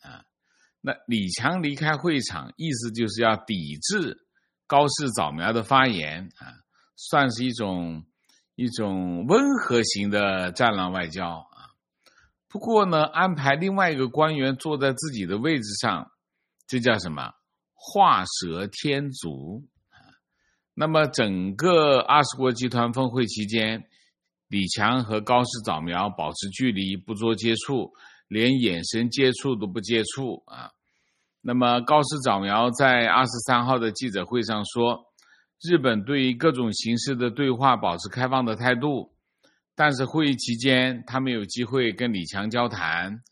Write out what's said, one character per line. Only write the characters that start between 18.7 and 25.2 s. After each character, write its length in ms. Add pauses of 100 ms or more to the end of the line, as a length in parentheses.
足 560 (220)
啊。 80 (760)
那 140
么 200
整 480
个 440
二 240
十 140
国 140
集 160
团 240
峰 180
会 160
期 200
间， 380 (640)
李 200
强 360
和 180